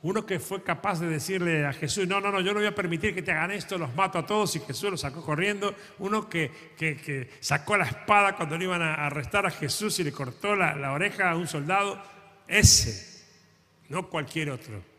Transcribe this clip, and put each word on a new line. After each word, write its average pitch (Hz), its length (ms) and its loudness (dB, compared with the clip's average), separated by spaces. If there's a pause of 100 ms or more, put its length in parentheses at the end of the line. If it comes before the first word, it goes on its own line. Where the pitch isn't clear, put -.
Uno 214 240 -2
que 185 140 -2
fue 190 240 -8
capaz 180 380 -2
de 170 80 -2
decirle 165 560 0
a 139 80 -2
Jesús, 180 340 -2
"No, 196 140 2
no, 202 100 0
no, 196 80 0
yo 185 140 2
no 208 60 2
voy 208 80 2
a 202 60 0
permitir 185 400 0
que 180 80 -4
te 165 120 -2
hagan 165 180 0
esto, 196 260 -6
los 143 180 -4
mato 190 220 2
a 156 80 -2
todos", 208 300 2
y 160 60 -2
Jesús - 280 -4
los 180 120 -4
sacó 147 200 -8
corriendo. 196 540 0 (220)
Uno 208 320 -2
que, 160 200 0 (280)
que, 160 180 0
que 135 340 -8 (120)
sacó 151 340 0
la 190 80 4
espada 196 540 4
cuando 160 200 -2
lo 175 60 -2
iban 180 180 0
a 160 120 0
arrestar 151 520 0
a 170 60 2
Jesús - 480 -2
y 170 60 0
le 143 80 -2
cortó 143 420 -2
la, 180 180 2
la 139 200 -2
oreja 190 360 2
a 165 60 2
un 170 120 -2
soldado. 190 540 0 (460)
Ese, - 800 4 (640)
no 175 200 -4
cualquier 151 420 -2
otro. 110 300 -10 (160)